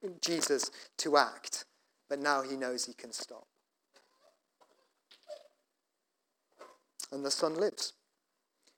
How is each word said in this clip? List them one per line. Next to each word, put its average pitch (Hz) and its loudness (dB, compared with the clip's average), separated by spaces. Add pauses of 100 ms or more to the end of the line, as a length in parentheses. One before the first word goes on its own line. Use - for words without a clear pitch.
(200)
Jesus 156 2 (280)
to 147 4
act, - 2 (440)
but 143 -2
now 139 4
he 135 -4
knows 127 -2
he 123 -8
can 117 -14
stop. - -12 (3750)
And 139 -4
the 139 -2
son 156 2
lives. - 0 (840)